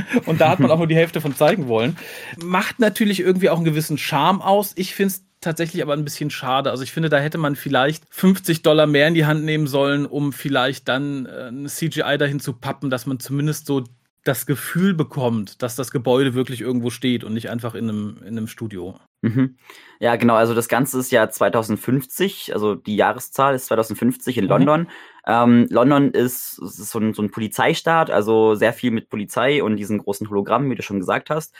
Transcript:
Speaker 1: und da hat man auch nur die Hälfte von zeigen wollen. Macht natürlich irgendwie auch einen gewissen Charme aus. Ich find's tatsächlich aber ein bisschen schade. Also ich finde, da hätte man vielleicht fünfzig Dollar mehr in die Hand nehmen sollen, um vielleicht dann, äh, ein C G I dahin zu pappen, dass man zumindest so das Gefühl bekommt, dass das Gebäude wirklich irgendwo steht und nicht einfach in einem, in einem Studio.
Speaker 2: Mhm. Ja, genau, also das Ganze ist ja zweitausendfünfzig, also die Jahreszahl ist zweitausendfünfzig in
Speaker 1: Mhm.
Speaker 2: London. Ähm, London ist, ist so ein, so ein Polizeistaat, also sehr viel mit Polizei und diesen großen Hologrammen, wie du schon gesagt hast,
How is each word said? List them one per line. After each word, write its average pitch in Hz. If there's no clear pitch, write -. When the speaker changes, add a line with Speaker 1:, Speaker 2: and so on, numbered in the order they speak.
Speaker 1:
und 160
da 160
hat 180
man 131
auch 160
nur 170
die 160
Hälfte 165
von 151
zeigen 160
wollen. 117
Macht 180
natürlich 208
irgendwie 185
auch 165
einen 165
gewissen 156
Charme 160
aus. 202
Ich 190
find's 196
tatsächlich 165
aber 151
ein 147
bisschen 147
schade. 135
Also 127
ich 127
finde, 160
da 147
hätte 147
man 143
vielleicht 139
fünfzig 185
Dollar 156
mehr 147
in 170
die 160
Hand 151
nehmen 156
sollen, 139
um 143
vielleicht 135
dann, 135
äh, 123
ein 139
C 160
G 156
I 139
dahin 143
zu 135
pappen, 139
dass 127
man 135
zumindest 147
so 139
das 135
Gefühl 175
bekommt, 120
dass 120
das -
Gebäude 131
wirklich 127
irgendwo 120
steht 120
und 107
nicht 113
einfach 113
in 113
einem, 107
in 90
einem 110
Studio. 95
Speaker 2:
Mhm. 131
Ja, 117
genau, 117
also 113
das 117
Ganze 127
ist 127
ja 110
zweitausendfünfzig, 120
also 104
die 104
Jahreszahl 120
ist 127
zweitausendfünfzig 117
in 110
Speaker 1:
Mhm. 95
Speaker 2:
London. 147
Ähm, 120
London 139
ist, -
ist 101
so 117
ein, 107
so 107
ein 101
Polizeistaat, 160
also 110
sehr 110
viel 123
mit 113
Polizei 120
und 107
diesen 104
großen 101
Hologrammen, 104
wie -
du 98
schon 101
gesagt 95
hast, 156